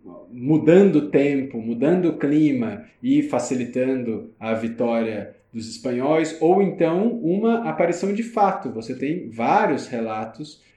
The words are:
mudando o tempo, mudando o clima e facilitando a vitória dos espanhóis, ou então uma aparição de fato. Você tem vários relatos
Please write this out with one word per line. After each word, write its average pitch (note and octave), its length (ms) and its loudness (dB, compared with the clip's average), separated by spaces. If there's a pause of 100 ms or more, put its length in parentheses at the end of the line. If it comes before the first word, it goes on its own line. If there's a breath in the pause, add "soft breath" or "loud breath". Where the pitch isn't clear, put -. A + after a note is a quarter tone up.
(300)
mudando D#3 640 6
o - 120 2
tempo, C#3 500 0
mudando C#3 520 0
o - 80 -4
clima C#3 640 0 (180 loud breath)
e C#3 200 2
facilitando B2 1160 -4
a A2 160 -4
vitória A2+ 800 -2 (180)
dos A2+ 160 -10
espanhóis, C#3 720 -2
ou F#3 220 4
então F3+ 580 0
uma G3+ 480 0
aparição F3 440 0
de G#3+ 100 -4
fato. F#3+ 480 0
Você A2+ 240 -8
tem D3 360 -6
vários C#3 580 0
relatos A2+ 720 -8 (140 soft breath)